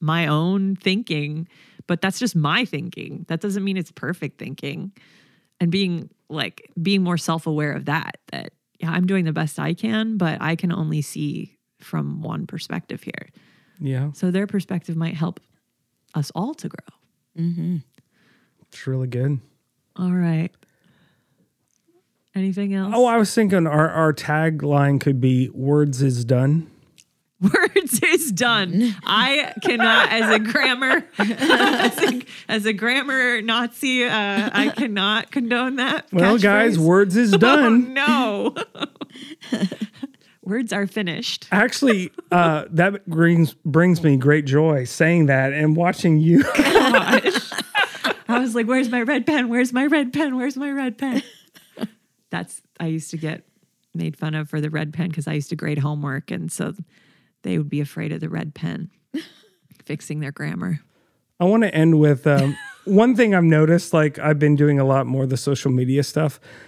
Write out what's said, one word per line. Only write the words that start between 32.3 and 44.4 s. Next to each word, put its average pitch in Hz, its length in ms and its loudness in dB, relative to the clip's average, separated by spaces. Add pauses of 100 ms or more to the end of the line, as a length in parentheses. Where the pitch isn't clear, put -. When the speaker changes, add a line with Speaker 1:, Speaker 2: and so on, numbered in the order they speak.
Speaker 1:
as 214 160 -2
a 220 80 0
grammar 247 680 -2
Nazi, 240 640 -2
uh, 208 480 -2
I 208 240 0
cannot 208 560 -2
condone 247 440 -2
that 262 360 -4
Speaker 2:
Well, 190 260 4
guys, 208 380 4
Speaker 1:
catchphrase. 160 80 2
Speaker 2:
words 185 320 4
is 226 180 4
Speaker 1:
<laughs> - 0 -
Oh, 196 40 6
Speaker 2:
done. 247 560 4
Speaker 1:
no. 262 600 0 (960)
<laughs> - 920 -8
Words 226 300 -4
are 202 140 -2
finished. 196 640 -6
Speaker 2:
Actually, 208 580 2 (220)
uh, 165 380 4
that 185 360 0
brings, 165 480 4 (100)
brings 170 380 4
me 143 140 4
great 147 300 2